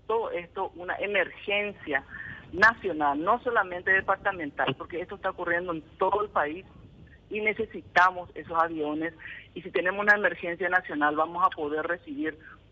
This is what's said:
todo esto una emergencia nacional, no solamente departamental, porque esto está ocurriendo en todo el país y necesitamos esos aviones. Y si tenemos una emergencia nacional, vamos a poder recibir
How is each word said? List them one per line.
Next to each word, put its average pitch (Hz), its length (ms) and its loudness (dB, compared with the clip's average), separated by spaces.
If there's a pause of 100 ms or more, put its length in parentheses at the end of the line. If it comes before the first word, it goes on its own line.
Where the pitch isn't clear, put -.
todo 220 240 0
esto 175 420 -6
una 180 220 -8
emergencia 196 1080 -2 (500)
nacional, 160 680 2
no 226 220 4
solamente 190 480 0
departamental, 190 840 0
porque - 240 -8
esto 180 140 -8
está 190 160 -4
ocurriendo 175 420 -2
en 156 100 -4 (160)
todo 196 240 2
el 214 80 -4
país 165 340 0 (640)
y 214 140 -4
necesitamos 180 920 2
esos 165 240 -4
aviones. 160 560 0 (400)
Y 175 80 -12
si 185 80 -12
tenemos 185 320 0
una 208 140 8
emergencia 175 520 0
nacional, 156 460 2
vamos 170 320 2
a 185 40 6
poder 156 360 -4
recibir 156 500 -4 (360)